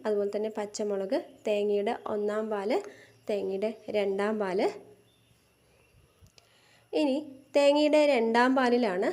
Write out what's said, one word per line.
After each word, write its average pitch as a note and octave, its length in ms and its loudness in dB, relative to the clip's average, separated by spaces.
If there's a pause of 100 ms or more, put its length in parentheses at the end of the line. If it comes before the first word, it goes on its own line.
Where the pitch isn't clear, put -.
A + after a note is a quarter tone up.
അതുപോലെ G3+ 300 0
തന്നെ G#3+ 220 -4
പച്ചമുളക്, G#3 600 -4 (280)
തേങ്ങയുടെ G#3 480 0 (200)
ഒന്നാം G#3 380 -2
പാല്, G#3 240 -2 (520)
തേങ്ങയുടെ G3 420 -4 (260)
രണ്ടാം G3+ 460 0
പാല്. F#3+ 240 0 (2250)
ഇനി C#4 160 2 (400)
തേങ്ങയുടെ D4 440 6 (140)
രണ്ടാം A#3 440 4
പാലിലാണ് A#3+ 540 0